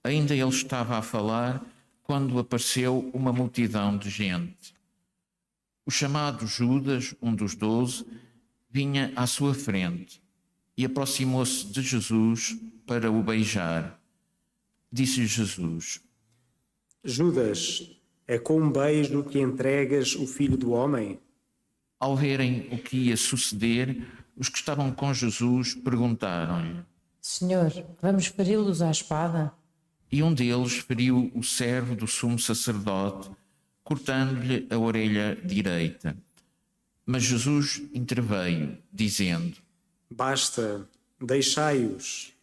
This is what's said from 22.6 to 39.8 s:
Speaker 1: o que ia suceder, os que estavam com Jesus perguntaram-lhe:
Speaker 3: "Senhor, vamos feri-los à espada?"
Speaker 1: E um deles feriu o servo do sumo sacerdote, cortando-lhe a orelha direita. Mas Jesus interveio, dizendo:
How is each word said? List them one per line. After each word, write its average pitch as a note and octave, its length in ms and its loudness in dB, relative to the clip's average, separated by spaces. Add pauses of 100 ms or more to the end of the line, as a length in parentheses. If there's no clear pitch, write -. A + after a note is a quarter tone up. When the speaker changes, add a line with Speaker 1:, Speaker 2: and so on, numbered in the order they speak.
Speaker 1:
o A#2 60 -4
que - 180 -6
ia A#2+ 200 4
suceder, A#2+ 880 0 (300)
os B2+ 120 -4
que - 100 -6
estavam C#3 340 0
com C#3 200 -2
Jesus B2 640 0
perguntaram-lhe: F2 1120 -2 (360)
Speaker 3:
"Senhor, F3+ 520 0 (280)
vamos F#3+ 260 2
feri-los G3 540 2
à E3 100 4
espada?" D#3 640 0 (580)
Speaker 1:
E C#3+ 120 2
um E3 100 4
deles B2 460 0
feriu B2 560 2
o A#2 80 -2
servo B2 520 -2
do G#2+ 120 -4
sumo A#2+ 320 0
sacerdote, G2+ 920 -2 (540)
cortando-lhe C3 840 0
a A#2 80 0
orelha A2 680 2
direita. F#2 720 0 (880)
Mas B2 200 0
Jesus C#3 580 2 (100)
interveio, G2 840 0 (120)
dizendo: F2+ 680 0 (520)